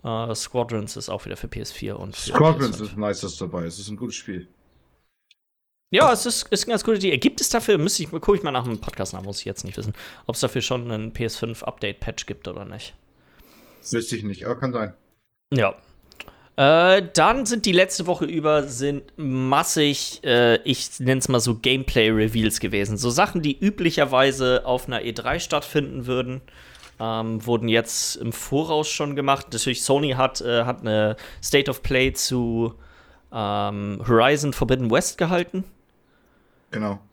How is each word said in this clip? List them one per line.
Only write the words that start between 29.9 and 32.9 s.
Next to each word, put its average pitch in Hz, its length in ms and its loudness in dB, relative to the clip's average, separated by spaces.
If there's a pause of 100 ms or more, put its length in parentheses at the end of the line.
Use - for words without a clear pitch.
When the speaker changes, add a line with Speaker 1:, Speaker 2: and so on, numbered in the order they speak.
Speaker 1:
hat, 131 320 0
äh, 117 220 2
hat 123 160 -4
eine 107 360 2 (260)
State 143 280 2
of - 140 -6
Play 131 280 2
zu, 117 600 -2 (580)